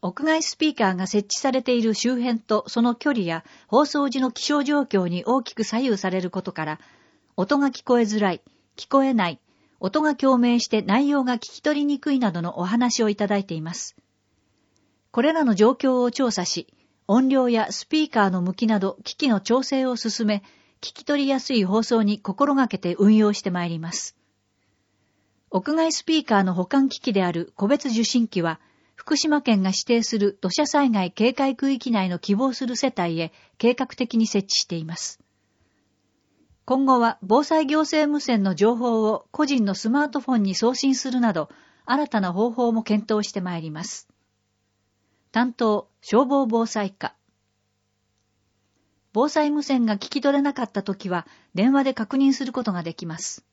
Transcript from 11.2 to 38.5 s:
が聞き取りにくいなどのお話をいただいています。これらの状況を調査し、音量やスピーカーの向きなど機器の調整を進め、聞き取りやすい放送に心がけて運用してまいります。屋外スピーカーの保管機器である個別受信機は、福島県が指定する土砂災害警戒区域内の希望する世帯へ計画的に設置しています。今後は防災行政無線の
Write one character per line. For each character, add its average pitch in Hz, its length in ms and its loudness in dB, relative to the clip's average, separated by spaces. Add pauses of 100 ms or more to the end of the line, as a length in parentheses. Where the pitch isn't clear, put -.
が 247 120 -2
聞 233 40 -6
き - 220 -18
取 302 180 0
り 294 80 0
に 285 120 0
く 285 140 -2
い 262 60 2
な 226 120 0
ど 165 120 -4
の - 160 -8
お 175 60 -2
話 233 380 0
を 214 60 2
い 208 60 0
た 208 100 -2
だ 202 120 0
い 196 80 -2
て 170 100 -8
い 156 80 -8
ま 165 100 -10
す。 - 220 -12 (1120)
こ 233 140 -2
れ 311 100 2
ら 320 100 0
の 233 120 4
状 214 160 6
況 254 300 0
を 240 100 0
調 247 180 0
査 185 160 -4
し、 - 220 -8 (400)
音 254 200 4
量 262 220 2
や 226 220 0
ス - 160 -10
ピ 311 160 2
ー 302 60 -4
カ 202 180 4
ー - 20 2
の 180 140 -2
向 180 100 -2
き 226 140 -2
な 214 120 2
ど 190 240 -2
機 - 120 -12
器 302 120 -2
の 214 120 2
調 247 240 0
整 262 240 -2
を 247 80 -2
進 220 320 -4
め、 202 160 -2 (380)
聞 - 120 -14
き - 100 -20
取 285 200 0
り 269 40 0
や 269 120 0
す 262 160 -4
い 214 80 4
放 196 180 2
送 226 220 2
に 208 160 0
心 285 340 0
が 269 140 2
け 196 100 -6
て 175 220 -2
運 208 160 8
用 208 180 6
し 208 80 -6
て 196 80 -4
ま 175 160 -2
い 170 40 -4
り 165 100 -6
ま 165 120 -10
す。 - 240 -10 (1300)
屋 240 240 -2
外 330 180 2
ス - 140 -6
ピ 320 140 2
ー - 40 -6
カ 208 160 2
ー 196 40 4
の 185 100 0
保 180 140 -2
管 269 220 2
機 - 100 -10
器 - 120 -4
で 190 120 2
あ 175 80 0
る 170 240 -6
個 196 120 -2
別 285 220 0
受 226 140 0
信 233 240 0
機 175 160 -2
は、 160 160 -4 (360)
福 - 220 -2
島 294 240 2
県 220 200 2
が 190 80 2
指 190 100 -2
定 233 240 0
す 226 140 -4
る 202 240 0
土 185 80 -2
砂 294 160 0
災 285 240 2
害 196 220 0
警 233 220 2
戒 269 220 0
区 269 140 -2
域 262 220 -2
内 196 180 0
の 180 80 -4
希 202 180 -2
望 254 180 0
す 262 120 -6
る 240 100 -4
世 254 220 -2
帯 170 220 -2
へ 160 140 -6 (240)
計 240 160 2
画 254 140 -4
的 233 300 -4
に 226 80 4
設 196 200 -2
置 - 100 -4
し - 100 0
て 175 100 -8
い 160 100 -6
ま 165 100 -8
す。 - 240 -12 (1500)
今 262 200 0
後 254 140 4
は 233 220 0
防 214 220 2
災 311 240 2
行 302 140 0
政 302 300 0
無 294 80 0
線 240 220 0
の 190 140 0